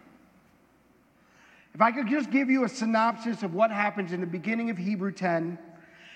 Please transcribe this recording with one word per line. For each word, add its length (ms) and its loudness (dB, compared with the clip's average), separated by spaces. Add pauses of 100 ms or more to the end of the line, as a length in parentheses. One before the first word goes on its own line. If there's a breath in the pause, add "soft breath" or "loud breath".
(1700 soft breath)
if 80 0
I 100 6
could 180 -2
just 220 0
give 200 2
you 140 4
a 40 2
synopsis 720 0
of 120 -2
what 160 4
happens 420 -2
in 80 -4
the 60 -4
beginning 440 -4
of 60 -4
Hebrew 360 -2
ten, 460 -2 (580 loud breath)